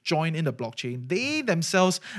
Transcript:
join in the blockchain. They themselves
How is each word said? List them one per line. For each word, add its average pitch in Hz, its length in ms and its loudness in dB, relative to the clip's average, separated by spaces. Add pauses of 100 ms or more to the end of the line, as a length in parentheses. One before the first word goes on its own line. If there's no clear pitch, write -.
join 160 320 0
in 165 80 -2
the 139 80 0
blockchain. 120 560 -8
They 269 340 0
themselves 185 580 4 (180)